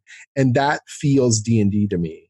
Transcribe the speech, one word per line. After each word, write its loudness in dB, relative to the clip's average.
And 0
that 0
feels 0
D 0
and 2
D 0
to -4
me. -8